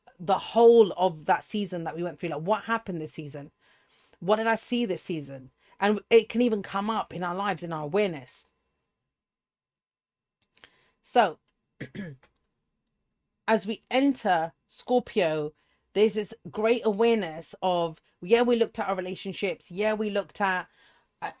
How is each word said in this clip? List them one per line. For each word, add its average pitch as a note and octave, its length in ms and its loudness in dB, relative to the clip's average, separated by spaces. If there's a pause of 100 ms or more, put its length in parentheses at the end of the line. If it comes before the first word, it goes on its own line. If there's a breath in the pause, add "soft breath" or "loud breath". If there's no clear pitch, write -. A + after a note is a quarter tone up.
(180)
the F3+ 200 0
whole A#3 540 8
of E3+ 340 -2
that F3 180 2
season F#3 400 -4
that D#3 120 -6
we F3 60 -4
went E3 160 -6
through. E3+ 120 -6
Like, D3+ 120 -6
what G3 220 0
happened G3+ 360 -4
this D#3 120 -10
season? C#3+ 380 -14 (680 soft breath)
What G3+ 160 0
did A3 100 -2
I A3+ 80 2
see A#3+ 320 -2
this F3+ 160 -4
season? C#3 480 -10 (280 soft breath)
And G3+ 300 0
it A3+ 220 6
can A3+ 100 0
even G#3+ 220 2
come G3+ 260 -6
up G#3+ 240 -4
in F3 100 -8
our F3+ 120 -4
lives, F#3+ 280 -4
in E3+ 120 -6
our D3+ 80 -6
awareness. D#3 640 -4 (2500 soft breath)
So, G#3 360 2 (400)
<clears throat> - 1700 -18
as G#3 200 2
we A3 240 -8
enter G#3+ 640 2 (140)
Scorpio, D#3+ 840 -2 (400)
there's G3+ 220 4
this G#3+ 180 -6 (180)
great A3+ 340 0
awareness G#3 800 0
of, E3+ 380 0 (220)
yeah, A3+ 200 4
we A#3+ 140 2
looked A3 220 0
at G#3 100 -4
our F#3+ 80 -2
relationships. F#3 760 -6
Yeah, G#3 220 -2
we G#3+ 180 -4
looked G3+ 300 -4
at, F#3 260 -2 (560 soft breath)
uh, - 80 -8 (100)